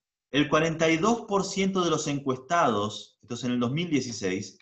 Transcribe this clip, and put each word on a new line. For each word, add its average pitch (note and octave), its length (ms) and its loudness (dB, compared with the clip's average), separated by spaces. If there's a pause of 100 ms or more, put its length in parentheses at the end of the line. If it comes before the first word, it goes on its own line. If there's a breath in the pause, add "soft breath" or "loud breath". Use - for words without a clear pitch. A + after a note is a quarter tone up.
(300)
el D3 200 2
cuarenta D#3+ 400 2
y E3 80 4
dos A3+ 240 2
por G3 240 0
ciento F#3+ 400 0
de E3 40 2
los D3 180 0
encuestados, C3 1120 0
esto A2+ 140 -10
es A#2 100 -8
en B2 60 -2
el B2 100 0
dos A#2+ 100 0
mil E3+ 180 -2
dieciséis, G#2 720 -4